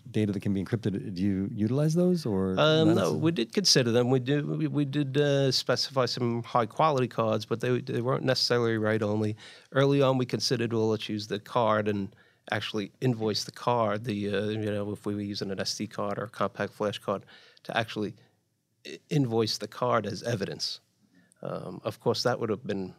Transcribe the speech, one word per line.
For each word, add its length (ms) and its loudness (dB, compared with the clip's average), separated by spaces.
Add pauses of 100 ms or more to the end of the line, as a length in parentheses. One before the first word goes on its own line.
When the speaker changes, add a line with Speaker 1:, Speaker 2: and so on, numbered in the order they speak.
(100)
Speaker 1:
data 220 0
that 80 -2
can 140 0
be 100 0
encrypted. 500 -4
Do 80 -4
you 300 0
utilize 420 0
those 300 2
or 280 0
Speaker 2:
Um, 40 -2
Speaker 1:
not 80 4
Speaker 2:
no, 200 6
Speaker 1:
necessarily? 360 4
Speaker 2:
we 120 2
did 200 -2
consider 400 4
them. 160 4
We 120 4
do, 260 0
we, 220 -2
we 180 0
did, 320 -2
uh, 340 4
specify 540 0
some 380 -2
high-quality 640 2
cards, 360 0
but 160 -4
they, 220 2
they 180 -4
weren't 240 -2
necessarily 540 2
write-only. 580 0 (360)
Early 280 4
on, 160 4
we 80 2
considered, 480 -2
"Well, 160 2
let's 220 -2
use 160 -4
the 120 -4
card 500 0
and 280 -2 (340)
actually 400 -4 (120)
invoice 420 0
the 80 -16
card," 520 0
the, 300 -2
uh, 140 0
you 240 -2
know, 200 -4
if 120 -10
we 100 -2
were 60 -4
using 300 -6
an 100 -6
S 160 -4
D 100 -6
card 320 -4
or 60 -6
a 60 -10
compact 420 -4
flash 260 -2
card, 280 -4 (380)
to 120 -4
actually 380 -4 (720)
i-, 120 -14 (120)
invoice 480 2
the 100 -8
card 380 0
as 160 -8
evidence. 580 -4 (600)
Um, 420 -8
of 160 -6
course, 220 0
that 180 0
would 80 -2
have 180 -4
been 320 -4